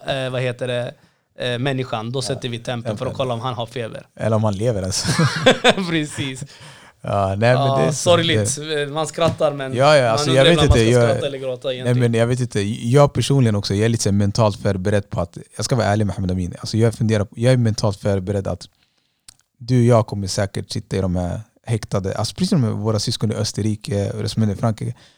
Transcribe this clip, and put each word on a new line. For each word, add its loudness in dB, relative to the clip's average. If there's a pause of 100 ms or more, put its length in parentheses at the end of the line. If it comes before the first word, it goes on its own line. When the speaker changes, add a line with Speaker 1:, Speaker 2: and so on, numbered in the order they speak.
Speaker 1:
eh, -4
vad -4
heter -4
det, -6 (460)
eh, -4
människan, -4
då -6
Speaker 2:
Ja, -4
Speaker 1:
sätter -6
vi -8
tempen -8
för -6
att -6
Speaker 2:
tempen. -6
Speaker 1:
kolla -4
om -6
han -6
har -6
feber. -12
Speaker 2:
Eller -2
om 2
han 0
lever -2
ens. -4
Speaker 1:
<laughs> 2
Precis. -6 (580)
Speaker 2:
Ja, 0
nej, -2
men 2
Speaker 1:
Ja, 2
Speaker 2:
det 2
är 2
så. -2
Speaker 1:
sorgligt. 2
Speaker 2:
Det -4
Speaker 1:
Man -4
skrattar, 0
men -6
Speaker 2:
Ja, 6
ja, 6
Speaker 1:
man 2
Speaker 2:
alltså, 2
Speaker 1:
undrar 6
Speaker 2:
jag 6
vet 4
Speaker 1:
ibland 4
om 6
man 6
Speaker 2:
inte, 6
Speaker 1:
ska 6
Speaker 2:
jag 4
Speaker 1:
skratta -2
eller -6
gråta -6
Speaker 2:
nej, -2
Speaker 1:
egentligen. 0 (120)
Speaker 2:
men -2
jag 4
vet 0
inte. -2 (280)
Jag 6
personligen 2
också, -2
jag 2
är 2
lite 0
så 2
här 2
mentalt 2
förberedd -2
på -4
att, -8 (180)
jag -6
ska 0
vara 0
ärlig 2
med -4
Ahmed -2
Amin. -2
Alltså, -4
jag 4
funderar, 0
jag 2
är 4
mentalt 0
förberedd -2
att -6 (880)
du 0
och 6
jag 6
kommer -6
säkert -4
sitta -6
i 0
de 0
här -4 (240)
häktade, -4
alltså, -6
precis -2
som 2
våra 0
syskon -2
i -4
Österrike -2
och -6
det -4
som -2
händer 0
i -12
Frankrike. -2 (240)